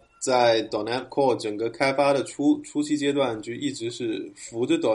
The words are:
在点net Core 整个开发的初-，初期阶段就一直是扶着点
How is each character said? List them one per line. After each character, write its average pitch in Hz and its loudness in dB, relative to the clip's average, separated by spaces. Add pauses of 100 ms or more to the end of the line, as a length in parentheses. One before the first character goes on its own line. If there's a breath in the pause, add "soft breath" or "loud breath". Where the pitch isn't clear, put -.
(220)
在 120 4
点 107 -4
net 123 -4
Core 131 2
整 107 -6
个 113 -2
开 135 0
发 139 2
的 131 0
初-， 147 2
初 - -4
期 147 -2
阶 143 0
段 127 0
就 117 -10
一 127 -6
直 117 -6
是 110 -6
扶 117 -6
着 160 2
点 127 2